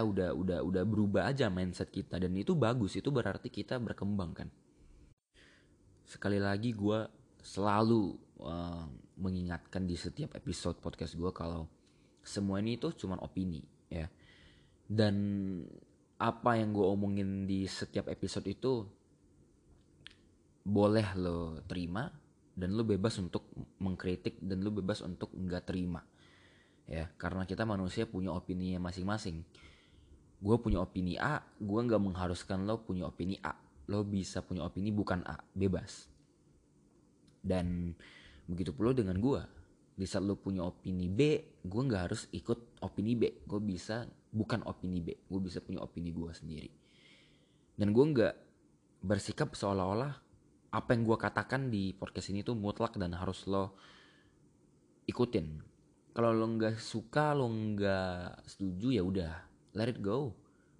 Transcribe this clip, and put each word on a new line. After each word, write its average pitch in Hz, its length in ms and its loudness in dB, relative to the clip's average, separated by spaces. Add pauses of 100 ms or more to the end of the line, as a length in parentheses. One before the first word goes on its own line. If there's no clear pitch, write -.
udah, 95 320 2
udah, 87 240 0
udah 90 240 2
berubah 104 400 4
aja 131 240 2
mindset 92 400 -2
kita. - 320 -4
Dan 92 160 0
itu 101 160 2
bagus, 117 480 2
itu - 80 -2
berarti 117 400 0
kita 120 320 -4
berkembang 98 560 -2
kan. - 120 -8 (1600)
Sekali - 320 -2
lagi 101 400 0
gue 104 240 2 (400)
selalu, 104 720 4 (320)
eh, 85 400 -6 (320)
mengingatkan 92 720 -2
di 87 80 0
setiap - 400 -6
episode 87 480 -4
podcast - 320 -6
gue 87 160 -2
kalau 85 320 -6 (560)
semua 98 400 -2
ini 117 160 0
tuh 160 160 -2
cuman 92 320 -6
opini 92 400 -4 (240)
ya. 80 160 -4 (800)
Dan 104 320 4 (1040)
apa 117 400 2
yang 107 160 0
gue 101 80 6
omongin 98 640 2
di 95 160 0
setiap - 480 -4
episode 95 320 -4
itu 110 400 -2 (1800)
boleh 104 560 4
lo 85 480 -2
terima 92 480 -4 (400)
dan 90 240 -2
lo 117 80 2
bebas 104 320 2
untuk 92 320 -4 (320)
mengkritik 92 640 -2
dan 95 160 -2
lo 101 80 0
bebas 104 320 -2
untuk - 320 -8
nggak 90 360 -4
terima 90 360 -2 (840)
ya, 80 280 -4
karena 90 320 -4
kita 98 160 -2
manusia 101 400 0
punya 95 280 -2
opininya 92 560 -2
masing-masing. 90 520 -4 (960)
Gue 101 240 4
punya 92 240 2
opini 90 320 -2
A, 147 240 0 (160)
gue 104 240 0
nggak 113 200 4
mengharuskan 92 680 -2
lo 113 160 -2
punya 90 240 -4
opini 90 320 -4
A. 76 160 -6 (320)
Lo 104 160 2
bisa 95 400 -2
punya 85 240 -4
opini 98 240 -2
bukan 95 320 0
A, - 160 -8 (160)
bebas. 95 520 0 (1300)
Dan 87 560 0 (480)
begitu 85 320 -4
pula 110 160 4
dengan 95 240 2
gue. 117 240 2 (560)
Di 95 80 -2
saat 95 240 0
lo 98 80 2
punya 92 320 -2
opini 90 400 -2
B, 143 320 4 (240)
gue 101 240 0
nggak 95 160 2
harus - 320 -4
ikut - 480 -4
opini 107 320 0
B. - 320 0
Gue 104 160 -2
bisa 107 400 -4 (240)
bukan 107 400 0
opini 90 320 -2
B, - 240 -6
gue 95 160 -2
bisa 92 240 -4
punya - 160 -6
opini 85 320 -6
gue 82 240 -4
sendiri. 80 340 -10 (1040)
Dan 104 240 4
gue 135 80 12
nggak 123 300 4 (640)
bersikap 101 560 -2
seolah-olah 101 560 0 (600)
apa 113 180 -2
yang 117 140 4
gue 110 100 6
katakan 123 560 0
di 95 220 0
podcast 95 400 -6
ini 101 100 -2
tuh 120 140 -2
mutlak 101 420 -2
dan 87 160 -2
harus 92 320 -4
lo 98 300 0 (1300)
ikutin. 82 640 0 (420)
Kalau 117 160 6
lo 113 160 4
nggak 113 360 2
suka, 147 520 0
lo 135 120 2
nggak 98 1000 0
setuju, 95 440 -2
ya 110 120 4
udah, 90 300 0 (420)
let 110 160 0
it 113 120 -4
go. 110 320 0 (460)